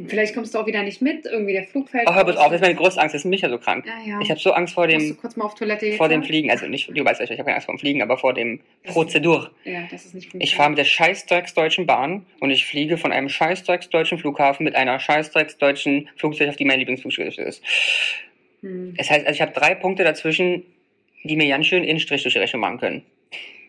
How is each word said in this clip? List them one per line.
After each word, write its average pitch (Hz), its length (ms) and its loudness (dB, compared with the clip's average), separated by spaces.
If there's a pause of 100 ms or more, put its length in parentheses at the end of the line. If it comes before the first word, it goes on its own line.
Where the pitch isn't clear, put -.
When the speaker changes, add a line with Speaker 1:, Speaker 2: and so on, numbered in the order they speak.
Speaker 1:
Vielleicht 208 300 -2
kommst 226 180 -8
du 220 60 0
auch 208 80 -2
wieder 208 160 -2
nicht 202 180 -6
mit, 294 240 -2
irgendwie 208 280 -2
der 190 100 -2
Flug - 260 -6
fällt 233 200 2
Speaker 2:
Ach, 175 60 2
hör 190 100 6
bloß 175 100 0
Speaker 1:
aus. 160 80 6
Speaker 2:
auf, 151 80 6
das 170 80 0
ist 185 80 4
meine 165 80 4
größte 175 260 2
Angst, 151 140 2
das 143 60 -4
ist - 80 -8
mich 190 120 2
ja 160 80 0
so 120 80 -2
krank. - 300 -2
Speaker 1:
Ja, 220 280 -8
ja. 208 60 -4
Speaker 2:
Ich 208 80 -4
hab - 100 0
so 190 120 2
Angst 175 220 0
vor 175 120 2
dem, 160 140 4
Speaker 1:
Musst 151 120 0
du 151 40 -8
kurz - 220 -12
mal 214 80 -4
auf 208 100 -8
Toilette 214 300 -4
jetzt, 208 120 -2
Speaker 2:
vor 160 120 2
dem 156 100 2
Speaker 1:
ne? - 60 -4
Speaker 2:
Fliegen. 151 260 0
Also - 160 0
nicht, 135 220 -6
du 139 160 -4
weißt 113 160 2
ja, - 20 -2
ich 113 160 -8
hab 127 60 -6
keine 104 100 0
Angst - 120 -6
vor - 80 -6
dem - 40 -12
Fliegen, 143 220 -2
aber 117 160 2
vor 131 160 2
dem 117 260 -4 (240)
Speaker 1:
Das 180 100 -12
Speaker 2:
Prozedur. 160 560 2 (140)
Speaker 1:
Ja, 175 260 -10
das 175 160 -16
ist - 80 -20
nicht 180 240 -16
Speaker 2:
Ich - 180 0
fahre 147 160 4
mit 147 60 0
der 143 80 2
scheißdrecksdeutschen 175 1000 2
Bahn 143 400 2 (160)
und 135 100 0
ich 131 140 2
fliege 151 320 -2
von 151 160 -2
einem 135 160 -2
scheißdrecksdeutschen 175 880 0
Flughafen 143 480 2
mit 139 100 0
einer 131 240 2
scheißdrecksdeutschen 147 1160 0
Flugzeug, 151 320 0
auf 143 80 -8
die 143 80 -2
mein 135 140 2
Lieblingsflugzeug - 580 -4
ist. - 260 -8 (960)
Speaker 1:
Hm. 180 360 -10
Speaker 2:
Das - 120 -4
heißt, 147 160 2
also 147 100 0
ich 151 60 -2
hab 151 120 -2
drei 147 200 2
Punkte 185 300 0
dazwischen, 165 600 0 (600)
die 156 140 -2
mir 151 100 4
ganz 139 200 2
schön 180 200 2
einen 156 120 0
Strich 143 240 -2
durch 127 100 -2
die 113 60 0
Rechnung 98 220 -2
machen 95 180 -2
können. 90 240 -4 (640)